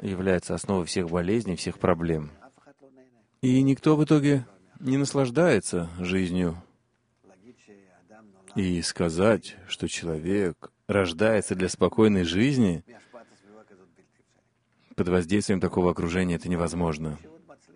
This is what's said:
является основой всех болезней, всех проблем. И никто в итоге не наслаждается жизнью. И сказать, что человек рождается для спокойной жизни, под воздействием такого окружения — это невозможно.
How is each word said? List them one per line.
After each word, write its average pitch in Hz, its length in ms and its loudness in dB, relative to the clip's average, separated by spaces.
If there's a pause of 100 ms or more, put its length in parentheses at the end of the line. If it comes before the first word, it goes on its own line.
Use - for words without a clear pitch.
является 92 520 0
основой 90 320 -2
всех 87 240 -4
болезней, 90 460 -2
всех - 240 -8
проблем. 82 520 0 (1080)
И 131 200 4
никто 135 340 4
в 151 80 2
итоге 143 420 2 (340)
не 131 180 -2
наслаждается 131 920 0 (100)
жизнью. 90 600 -2 (1900)
И 90 260 -2
сказать, 90 760 0 (120)
что - 200 -6
человек 85 840 -4 (160)
рождается 98 680 0
для 92 140 -2
спокойной 101 540 2
жизни, 95 600 0 (2000)
под 90 120 -2
воздействием 90 540 2
такого 87 300 2
окружения — 87 440 -2
это 82 140 -6
невозможно. 82 680 -2 (580)